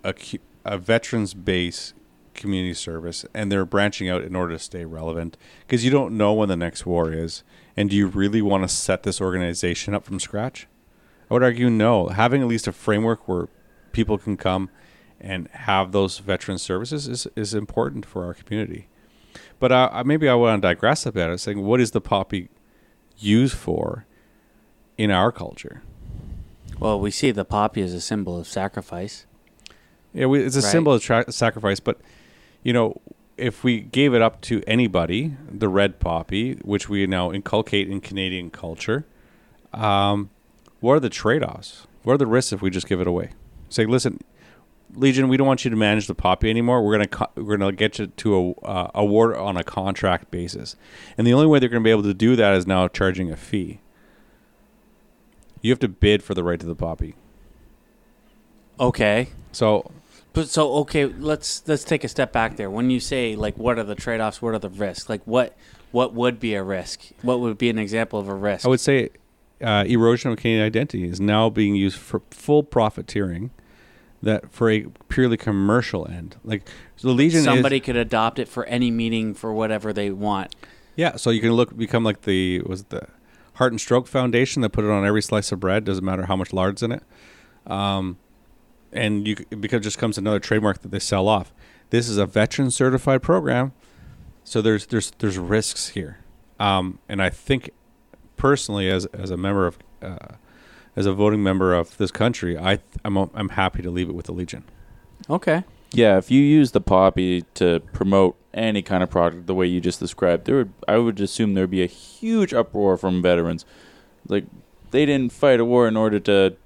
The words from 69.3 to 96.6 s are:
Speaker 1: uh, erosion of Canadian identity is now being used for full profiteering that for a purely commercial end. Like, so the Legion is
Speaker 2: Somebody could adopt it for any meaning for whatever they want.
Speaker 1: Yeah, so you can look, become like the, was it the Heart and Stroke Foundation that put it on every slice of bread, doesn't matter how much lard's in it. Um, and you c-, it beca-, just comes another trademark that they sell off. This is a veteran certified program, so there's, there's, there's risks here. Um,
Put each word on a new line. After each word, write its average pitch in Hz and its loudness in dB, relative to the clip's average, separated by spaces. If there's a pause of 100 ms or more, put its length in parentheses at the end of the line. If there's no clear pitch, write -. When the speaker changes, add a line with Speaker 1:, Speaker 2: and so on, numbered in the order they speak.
Speaker 1:
uh, 104 2
erosion 117 4
of 110 -2
Canadian 110 2
identity 110 -2
is 90 -6
now 107 4
being 101 2
used 98 0
for - -6
full 147 2
profiteering 107 -2 (720)
that 107 -2
for 117 2
a 110 2 (220)
purely 123 2
commercial 104 0
end. 87 -12
Like, 107 -6 (260)
so - -4
the 127 4
Legion 160 4
is 147 4
Speaker 2:
Somebody 135 2
could 123 -4
adopt 113 0
it 123 -4
for - -8
any 123 0
meaning 113 -2
for 110 -8
whatever 107 -2
they 101 -4
want. 98 -4 (400)
Speaker 1:
Yeah, 170 -2
so 120 -2
you 110 2
can 113 4
look, 117 2
become 117 -2
like 107 -2
the, 92 0
was 95 -10
it - -20
the - -10 (460)
Heart 127 2
and 110 -6
Stroke 123 0
Foundation 127 0
that 113 0
put 107 -2
it 104 2
on 101 2
every 104 2
slice 104 -2
of 95 -4
bread, 98 0
doesn't 95 -2
matter 92 -2
how 95 0
much 95 -4
lard's 95 -2
in 113 -2
it. - -8 (640)
Um, 98 -4 (720)
and 104 -2
you 104 -2
c-, - -14
it 107 -10
beca-, 110 -2
just 104 -6
comes 110 -2
another 104 0
trademark 107 0
that 98 -16
they 98 -4
sell 98 0
off. 101 2 (360)
This 117 0
is 104 0
a 101 2
veteran 117 0
certified 131 2
program, 139 0 (720)
so - -2
there's, 107 2
there's, 113 -2
there's 98 -2
risks 95 -2
here. 82 -10 (400)
Um, 95 0